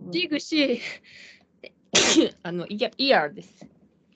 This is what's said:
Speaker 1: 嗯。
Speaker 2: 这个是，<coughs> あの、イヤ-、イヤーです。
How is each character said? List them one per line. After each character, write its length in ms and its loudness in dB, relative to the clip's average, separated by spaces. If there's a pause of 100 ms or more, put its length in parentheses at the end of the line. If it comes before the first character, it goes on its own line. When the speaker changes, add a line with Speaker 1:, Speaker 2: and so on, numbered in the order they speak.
Speaker 1:
嗯。 60 -12
Speaker 2:
这 160 -2
个 100 -2
是， 400 0 (1120)
<coughs> 540 4
あ 80 -8
の、 160 -6
イ 100 -8
ヤ-、 180 -2
イ 120 0
ヤ 180 6
ー 80 -10
で 80 -16
す。 240 -20 (500)